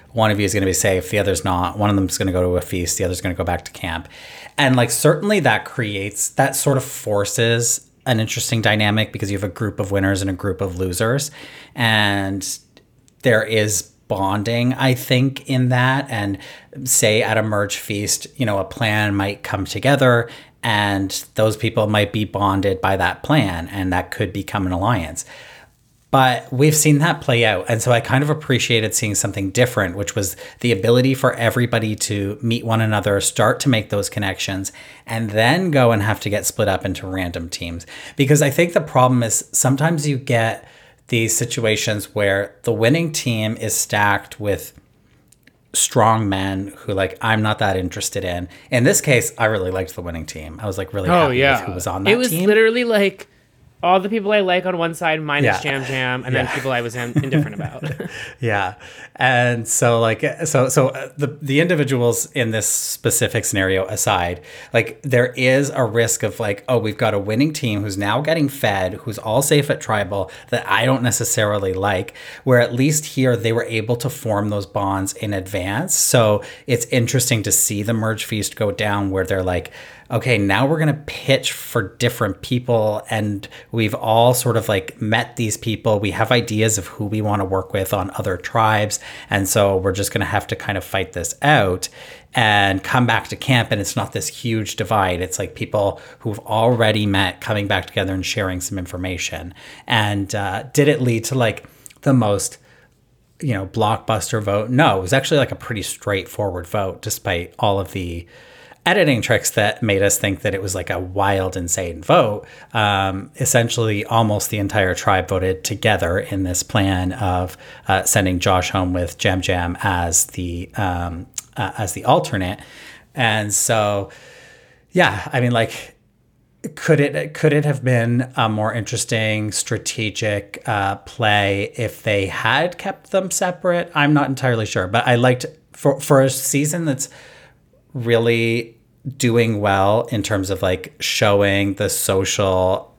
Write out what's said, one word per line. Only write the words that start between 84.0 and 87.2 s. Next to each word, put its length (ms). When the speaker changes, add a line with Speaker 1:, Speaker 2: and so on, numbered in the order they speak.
Speaker 1:
sort 240
of, 100
like, 340
met 360
these 200
people. 420
We 120
have 200
ideas 460
of 100
who 180
we 160